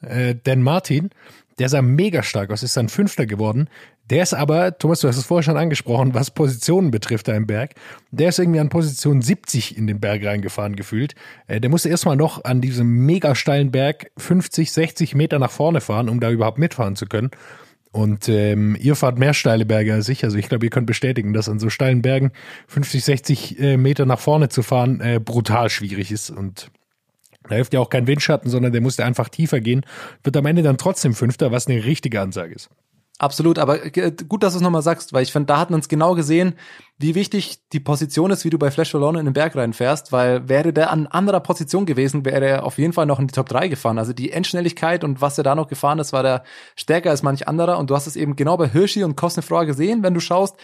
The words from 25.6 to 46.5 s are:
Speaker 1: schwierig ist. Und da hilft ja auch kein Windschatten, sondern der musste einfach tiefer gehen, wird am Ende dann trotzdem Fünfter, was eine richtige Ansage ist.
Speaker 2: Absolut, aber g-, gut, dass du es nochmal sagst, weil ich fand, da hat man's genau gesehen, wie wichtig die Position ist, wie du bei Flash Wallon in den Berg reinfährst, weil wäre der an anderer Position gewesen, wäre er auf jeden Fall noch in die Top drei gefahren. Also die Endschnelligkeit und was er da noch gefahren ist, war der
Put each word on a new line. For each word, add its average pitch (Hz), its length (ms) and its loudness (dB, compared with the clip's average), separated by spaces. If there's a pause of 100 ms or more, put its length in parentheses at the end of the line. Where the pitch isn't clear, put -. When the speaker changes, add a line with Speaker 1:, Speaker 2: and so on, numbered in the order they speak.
Speaker 1:
schwierig 98 420 -6
ist. - 180 -8
Und 98 400 -10 (800)
da 104 80 -2
hilft 127 200 0
ja 131 40 4
auch 120 120 0
kein 123 160 2
Windschatten, 143 420 2
sondern 123 220 0
der 117 100 0
musste 123 240 0
einfach 123 240 0
tiefer 151 320 0
gehen, 123 240 0 (380)
wird 135 120 0
am 143 120 2
Ende 170 160 2
dann 139 140 4
trotzdem 156 360 0
Fünfter, 117 380 0
was 123 160 -2
eine 117 180 -2
richtige 123 340 -2
Ansage 92 360 -6
ist. - 140 -20 (500)
Speaker 2:
Absolut, 160 400 0
aber 147 180 2
g-, 170 340 -4 (160)
gut, 202 140 -4
dass 190 120 2
du 185 40 -4
es 175 60 0
nochmal 170 180 0
sagst, 160 320 -2
weil 131 80 2
ich 127 100 -2
fand, 147 160 -2
da 147 120 4
hat 180 100 0
man's 160 180 -2
genau 175 280 2
gesehen, 170 400 2 (420)
wie 151 160 0
wichtig 196 460 -2 (120)
die 151 80 -2
Position 147 520 0
ist, 180 140 -2
wie 165 40 -2
du 160 80 2
bei 143 140 2
Flash 160 240 -2
Wallon 147 200 2
in 156 100 -2
den 135 100 0
Berg 151 200 0
reinfährst, 123 560 -2
weil 123 380 2
wäre 151 240 2
der 156 160 2
an 156 160 0
anderer 190 340 0
Position 180 460 -2
gewesen, 139 400 0
wäre 135 200 0
er 135 180 0
auf - 160 -6
jeden 165 140 0
Fall 165 120 0
noch 139 140 2
in 135 80 0
die 127 60 -12
Top 127 140 0
drei 143 200 0
gefahren. 117 320 -2
Also 113 120 -4
die 123 200 -8
Endschnelligkeit 170 720 -2
und 139 180 -4
was 143 160 0
er 151 60 0
da 135 100 2
noch 151 140 -2
gefahren 147 320 -2
ist, 143 140 -6
war 131 100 0
der 127 200 0 (320)